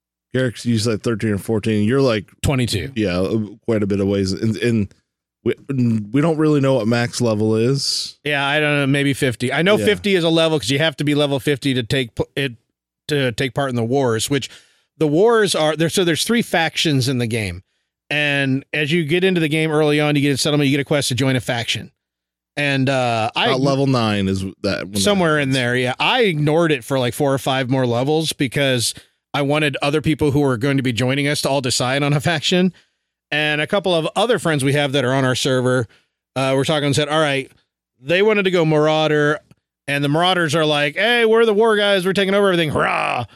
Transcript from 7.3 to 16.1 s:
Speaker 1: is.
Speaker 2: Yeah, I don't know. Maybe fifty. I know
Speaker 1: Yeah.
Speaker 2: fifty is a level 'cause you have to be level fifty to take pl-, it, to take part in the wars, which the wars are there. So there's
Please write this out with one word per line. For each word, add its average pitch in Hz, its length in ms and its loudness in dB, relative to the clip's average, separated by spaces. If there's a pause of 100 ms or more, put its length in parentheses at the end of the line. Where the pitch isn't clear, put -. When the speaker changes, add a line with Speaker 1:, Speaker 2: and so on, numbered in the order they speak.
Speaker 1:
is. 127 680 -2
Speaker 2:
Yeah, 139 240 -2
I 143 140 0
don't 147 160 0
know. 143 100 0
Maybe 139 280 2
fifty. 123 380 -2
I 143 100 0
know 202 160 4
Speaker 1:
Yeah. 214 80 0
Speaker 2:
fifty 202 280 2
is 180 80 2
a 170 60 0
level 160 320 2
'cause 113 100 -4
you 139 80 0
have 160 200 0
to 156 60 -4
be 147 120 0
level 143 240 0
fifty 139 340 -2
to 127 80 -2
take 127 320 -4
pl-, - 220 -6
it, 139 160 -4 (560)
to 139 240 0
take 131 220 -4
part 139 160 -2
in 120 60 -4
the 120 80 0
wars, 120 460 0
which 139 180 -2 (500)
the 160 80 2
wars 202 480 2
are 156 220 0
there. 160 120 0
So 196 140 0
there's 165 220 0